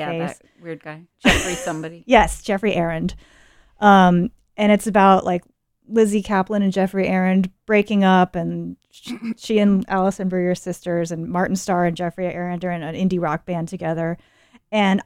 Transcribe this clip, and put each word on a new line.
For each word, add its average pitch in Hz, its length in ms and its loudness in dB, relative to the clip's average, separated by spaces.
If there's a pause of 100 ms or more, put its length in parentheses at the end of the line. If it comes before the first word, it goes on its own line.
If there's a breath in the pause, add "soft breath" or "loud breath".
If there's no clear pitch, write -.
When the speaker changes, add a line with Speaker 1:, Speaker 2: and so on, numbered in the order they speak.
(120)
Speaker 1:
yeah, 165 160 -6
Speaker 2:
face. - 100 -10
Speaker 1:
that - 260 -20
weird 160 200 -14
guy. 156 180 -16 (240)
Jeffrey 185 300 0
somebody. 165 480 -10
Speaker 2:
<laughs> - 40 -16
Yes, 220 360 4
Jeffrey 196 340 -2
Arend. 165 380 -4 (640 soft breath)
Um, 185 500 6 (280)
and 208 140 2
it's 208 160 2
about, 196 380 4
like, 180 180 -4 (440)
Lizzie 214 340 2
Kaplan 202 400 -2
and 196 100 2
Jeffrey 190 380 -2
Arend 185 400 0 (160)
breaking 208 380 0
up, 185 320 4
and 170 420 -8 (140)
sh-, - 220 -16 (100)
Speaker 1:
<laughs> 226 140 -8
Speaker 2:
she 220 200 -2
and 202 300 4
Alison 190 420 -2
Brie 180 160 -2
are 180 100 0
sisters, 170 560 -6
and 165 180 -8
Martin 175 260 -2
Starr 180 300 -2
and 170 120 -2
Jeffrey 180 300 -6
Arend 175 360 -8
are 180 80 -4
in 170 120 -6
an 156 120 -8
indie 185 240 0
rock 160 280 -4
band 165 220 -6
together. 165 480 -6 (540 soft breath)
And 202 340 2